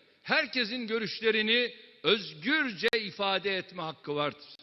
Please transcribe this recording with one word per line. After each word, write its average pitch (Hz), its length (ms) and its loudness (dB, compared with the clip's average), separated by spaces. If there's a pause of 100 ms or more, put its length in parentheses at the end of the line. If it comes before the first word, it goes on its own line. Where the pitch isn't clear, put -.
(240)
herkesin 247 640 0
görüşlerini 220 880 2 (280)
özgürce 208 840 0 (120)
ifade 196 580 0
etme 180 240 -8
hakkı 156 340 -6
vardır. 147 480 -2